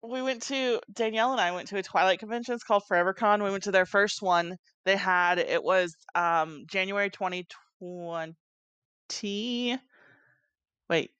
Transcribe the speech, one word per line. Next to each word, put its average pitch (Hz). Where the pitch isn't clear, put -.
we 240
went 254
to, 262
Danielle 220
and 247
I 175
went 180
to 202
a 190
Twilight 185
convention. 233
It's 233
called 202
Forever 180
Con. 208
We 196
went 196
to 202
their 185
first 202
one 175
they 190
had. 180
It -
was, 175
um, 160
January 196
twenty 180
twenty. 170
Wait. -